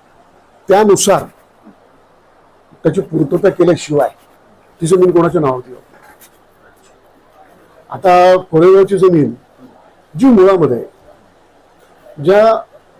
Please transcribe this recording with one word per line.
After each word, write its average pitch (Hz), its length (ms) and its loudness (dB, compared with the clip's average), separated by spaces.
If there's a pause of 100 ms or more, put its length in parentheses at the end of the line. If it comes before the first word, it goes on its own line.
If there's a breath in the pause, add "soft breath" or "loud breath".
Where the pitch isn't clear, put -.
(680)
त्यानुसार 190 560 0 (1600)
त्याची 170 180 -4
पूर्तता 165 480 -4
केल्याशिवाय 151 600 -2 (720)
ती 160 60 -6
जमीन 180 240 2
कोणाच्या 170 300 -2
नावावरती 127 280 -6
होत 120 120 -20 (100)
नाही. - 120 -20 (1900)
आता 180 520 0
कोरेगावची 185 560 2
जमीन 165 360 0 (840)
जी 240 60 0
मुळामध्ये 185 600 2 (1400)
ज्या 208 320 2 (440)